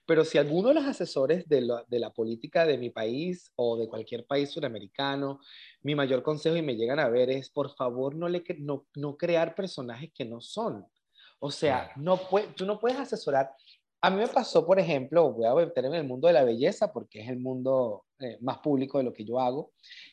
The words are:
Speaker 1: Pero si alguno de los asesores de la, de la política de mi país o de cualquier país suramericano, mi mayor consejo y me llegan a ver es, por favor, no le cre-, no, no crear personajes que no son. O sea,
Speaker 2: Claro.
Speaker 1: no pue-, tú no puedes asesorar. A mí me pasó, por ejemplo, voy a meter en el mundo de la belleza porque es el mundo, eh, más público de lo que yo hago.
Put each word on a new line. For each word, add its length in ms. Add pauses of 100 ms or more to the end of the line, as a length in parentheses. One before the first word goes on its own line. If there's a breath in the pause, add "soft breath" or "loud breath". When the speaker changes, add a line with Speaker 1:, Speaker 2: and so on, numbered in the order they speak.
Speaker 1:
Pero 180
si 140
alguno 300
de 80
los 100
asesores 600
de 140
la, 260
de 120
la 140
política 540
de 100
mi 140
país 640
o 240
de 80
cualquier 400
país 240
suramericano, 880 (420 loud breath)
mi 140
mayor 260
consejo 340
y 60
me 140
llegan 240
a 100
ver 220
es, 180
por 260
favor, 400
no 140
le 140
cre-, 160
no, 260 (100)
no 220
crear 380
personajes 580
que 120
no 140
son. 460 (540 soft breath)
O 120
sea, 360
Speaker 2:
Claro. 100
Speaker 1:
no 200
pue-, 380
tú 100
no 140
puedes 200
asesorar. 500 (520 soft breath)
A 100
mí 60
me 100
pasó, 380
por 140
ejemplo, 540
voy 140
a 80
meter 300
en 100
el 100
mundo 220
de 60
la 100
belleza 500
porque 280
es 80
el 100
mundo, 680 (140)
eh, 220
más 180
público 400
de 40
lo 100
que 120
yo 140
hago. 320 (420 loud breath)